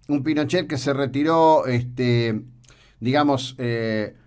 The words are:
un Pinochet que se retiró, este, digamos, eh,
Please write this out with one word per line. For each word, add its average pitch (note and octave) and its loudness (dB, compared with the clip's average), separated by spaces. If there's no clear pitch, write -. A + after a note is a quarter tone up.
un C#3+ -2
Pinochet D3+ -2
que D3 -6
se C#3 -2
retiró, D3+ 2
este, A#2+ 0
digamos, C3+ 0
eh, A2+ -4